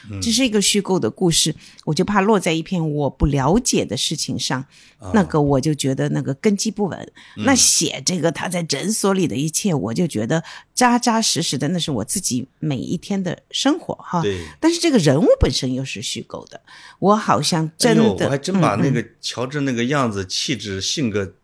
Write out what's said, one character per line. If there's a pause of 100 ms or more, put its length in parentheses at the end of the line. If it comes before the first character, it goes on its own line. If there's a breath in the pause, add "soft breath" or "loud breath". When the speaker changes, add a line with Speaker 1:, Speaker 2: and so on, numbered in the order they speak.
(100)
Speaker 1:
嗯。
Speaker 2:
这
是
一
个
虚
构
的
故
事， (300 loud breath)
我
就
怕
落
在
一
片
我
不
了
解
的
事
情
上， (320 soft breath)
Speaker 1:
啊。
Speaker 2:
那
个
我
就
觉
得
那
个
根
基
不
稳。 (240 loud breath)
Speaker 1:
嗯。
Speaker 2:
那
写
这
个
他
在
诊
所
里
的
一
切，
我
就
觉
得 (320 loud breath)
扎
扎
实
实
的，
那
是
我
自
己 (100)
每
一
天
的
生
活
哈。
Speaker 1:
对。 (160 loud breath)
Speaker 2:
但
是
这
个
人
物 (120)
本
身
又
是
虚
构
的， (400 loud breath)
我
好
像
真
的，
Speaker 1:
哎
呦，
我
还
真
把
那
个
Speaker 2:
嗯，
嗯。
Speaker 1:
乔
治
那
个
样
子、
气
质、
性
格